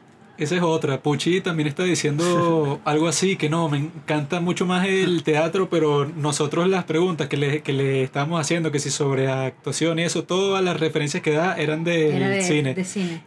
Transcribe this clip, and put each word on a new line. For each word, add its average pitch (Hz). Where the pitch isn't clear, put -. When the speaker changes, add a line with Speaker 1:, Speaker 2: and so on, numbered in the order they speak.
Speaker 1:
Esa 156
es 175
otra. 156
Pucci 156
también 160
está 151
diciendo 165
Speaker 2:
<laughs> -
Speaker 1:
algo 156
así, 185
que 160
no, 165
me 147
encanta 151
mucho 175
más 180
el 185
teatro, 165
pero 147
nosotros 151
las 190
preguntas 160
que 151
le, 143
que 147
le 135
estamos 143
haciendo, 160
que 139
si 139
sobre 135
actuación 135
y -
eso, 170
todas 190
las 170
referencias 156
que 156
da 165
eran 156
de 160
Speaker 3:
Era 135
de, -
Speaker 1:
cine. 151
Speaker 3:
de 185
cine. 180